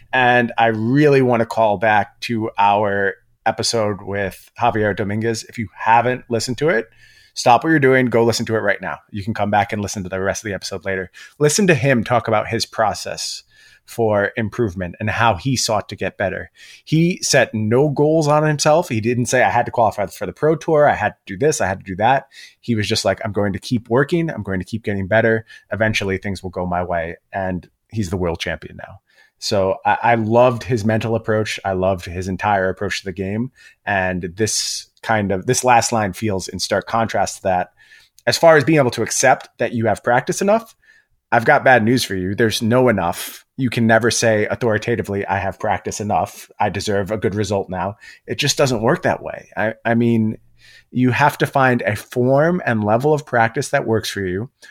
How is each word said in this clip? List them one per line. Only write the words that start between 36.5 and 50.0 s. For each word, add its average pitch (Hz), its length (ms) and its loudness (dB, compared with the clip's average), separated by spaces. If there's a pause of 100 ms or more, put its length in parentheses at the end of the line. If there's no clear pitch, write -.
stark 95 300 -2
contrast 110 500 -2
to - 60 -20
that. 92 300 -2 (520)
As 120 100 2
far 165 220 8
as 143 60 4
being 156 160 4
able 127 100 4
to 113 140 -4
accept - 460 2 (100)
that 120 140 -2
you 113 120 0
have 104 180 0
practiced 131 380 0
enough, 208 340 0 (560)
I've 117 140 2
got 143 180 4
bad 127 200 6
news 117 200 2
for 98 120 -8
you. 92 180 -4
There's 113 300 0
no 123 240 4
enough. - 560 -2 (140)
You 131 120 0
can 117 180 0
never 113 240 4
say 107 360 2
authoritatively, 104 800 -2
"I 98 120 -2
have 95 220 -6
practiced 101 420 -4
enough. 101 580 -4
I 104 100 0
deserve 98 400 -2
a 107 80 -4
good 98 180 -2
result 101 340 -2
now." 92 260 -6 (320)
It 113 100 -8
just 143 200 -2
doesn't 127 240 0
work 127 220 0
that 117 200 -2
way. - 320 -12
I, 107 200 -2 (100)
I 117 100 2
mean, 117 420 2 (540)